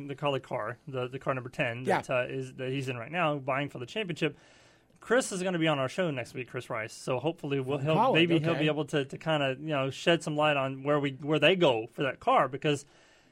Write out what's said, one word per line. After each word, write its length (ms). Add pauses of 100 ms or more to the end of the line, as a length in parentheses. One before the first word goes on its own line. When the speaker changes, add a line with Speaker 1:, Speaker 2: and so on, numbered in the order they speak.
Speaker 1:
the 80
Kaulig 280
car, 340 (100)
the, 200
the 120
car 140
number 160
ten 340
that, 260
Speaker 2:
Yeah. 60
Speaker 1:
uh, 80
is, 300
that 180
he's 180
in 80
right 140
now, 260
vying 320
for 100
the 60
championship. 520 (640)
Chris 300
is 120
gonna 160
be 80
on 120
our 100
show 220
next 240
week, 140
Chris 200
Rice. 240
So 260
hopefully 400
we'll, 200
Speaker 2:
From 80
Speaker 1:
he'll, 80
Speaker 2:
Kaulig, 180
Speaker 1:
maybe 260
he'll 120
Speaker 2:
okay. 100
Speaker 1:
be 60
able 180
to, 180
to 140
kinda, 420
you 100
know, 200
shed 340
some 140
light 200
on 260
where 160
we, 220
where 180
they 180
go 360
for 100
that 160
car, 280
because 380 (460)